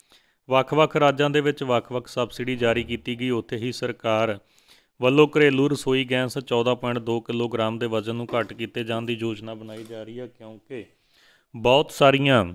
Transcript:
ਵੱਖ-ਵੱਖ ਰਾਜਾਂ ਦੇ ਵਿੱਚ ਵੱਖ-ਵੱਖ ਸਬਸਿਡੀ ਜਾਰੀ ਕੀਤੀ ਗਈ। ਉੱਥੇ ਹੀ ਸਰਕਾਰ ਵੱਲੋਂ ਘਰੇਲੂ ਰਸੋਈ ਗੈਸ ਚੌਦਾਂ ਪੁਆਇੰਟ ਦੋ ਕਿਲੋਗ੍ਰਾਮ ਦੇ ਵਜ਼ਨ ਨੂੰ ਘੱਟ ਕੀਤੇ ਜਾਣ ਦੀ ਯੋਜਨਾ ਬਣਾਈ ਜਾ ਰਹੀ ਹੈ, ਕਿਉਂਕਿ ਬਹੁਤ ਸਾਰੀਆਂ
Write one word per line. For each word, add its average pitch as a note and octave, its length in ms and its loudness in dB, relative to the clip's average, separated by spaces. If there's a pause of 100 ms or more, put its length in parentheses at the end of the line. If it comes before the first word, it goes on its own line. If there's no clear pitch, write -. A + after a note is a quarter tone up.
(500)
ਵੱਖ-ਵੱਖ C#3+ 480 2
ਰਾਜਾਂ C#3+ 320 2
ਦੇ D3 120 0
ਵਿੱਚ C#3+ 220 -4
ਵੱਖ-ਵੱਖ B2 440 -2
ਸਬਸਿਡੀ B2+ 500 -6
ਜਾਰੀ A#2 260 0
ਕੀਤੀ A#2 360 -8
ਗਈ। B2+ 100 -4
ਉੱਥੇ A#2+ 280 -4
ਹੀ A2+ 140 -6
ਸਰਕਾਰ A2 680 -2 (600)
ਵੱਲੋਂ C#3 300 6
ਘਰੇਲੂ C#3+ 400 4
ਰਸੋਈ C3 360 0
ਗੈਸ B2+ 340 -2
ਚੌਦਾਂ A#2+ 360 2
ਪੁਆਇੰਟ A#2+ 240 -4
ਦੋ A#2 220 -2
ਕਿਲੋਗ੍ਰਾਮ A2+ 580 -4
ਦੇ A#2+ 80 -4
ਵਜ਼ਨ A2 280 -4
ਨੂੰ A#2+ 200 -8
ਘੱਟ A2 180 -2
ਕੀਤੇ A2+ 300 -8
ਜਾਣ A2+ 180 -4
ਦੀ A#2 200 -4
ਯੋਜਨਾ A2+ 320 -8
ਬਣਾਈ A2 300 -16
ਜਾ A2 200 -14
ਰਹੀ A2+ 160 -14
ਹੈ, B2 80 -12
ਕਿਉਂਕਿ A2 580 -18 (680)
ਬਹੁਤ B2 360 4
ਸਾਰੀਆਂ C#3 640 6